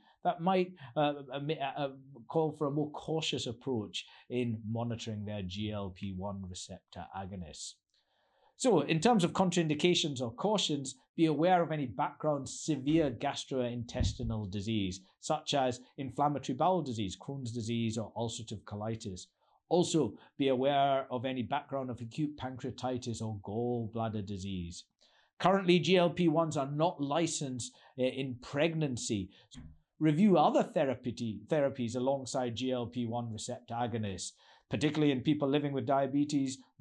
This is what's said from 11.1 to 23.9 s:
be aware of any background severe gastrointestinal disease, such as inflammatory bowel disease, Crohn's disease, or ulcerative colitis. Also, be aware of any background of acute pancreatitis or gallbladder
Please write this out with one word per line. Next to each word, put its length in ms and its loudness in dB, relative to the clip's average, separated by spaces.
be 120 4
aware 340 4
of 100 0
any 140 -2
background 640 -2
severe 640 2
gastrointestinal 1400 -2
disease, 520 -2
such 340 -2
as 260 2
inflammatory 560 0
bowel 260 4
disease, 340 -4
Crohn's 360 -8
disease, 480 -2
or 180 -6
ulcerative 460 -6
colitis. 640 -8
Also, 460 4
be 120 2
aware 600 4
of 140 -4
any 200 -2
background 460 -4
of 120 -8
acute 340 -4
pancreatitis 840 -6
or 200 -4
gallbladder 840 -4